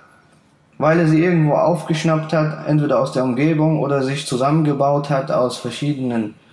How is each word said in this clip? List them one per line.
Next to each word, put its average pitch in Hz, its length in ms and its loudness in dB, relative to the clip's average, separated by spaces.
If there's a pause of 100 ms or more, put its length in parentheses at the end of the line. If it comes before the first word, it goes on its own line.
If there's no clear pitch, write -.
(800)
weil 156 200 2
er 170 80 2
sie 156 160 4
irgendwo 160 320 2
aufgeschnappt 156 800 0
hat, 156 340 -2
entweder 143 340 2
aus 131 120 -2
der 131 100 0
Umgebung 151 560 2
oder 139 240 0
sich 139 240 -4
zusammengebaut 143 840 0
hat 143 200 -2
aus 123 280 -2
verschiedenen, 120 760 -4 (180)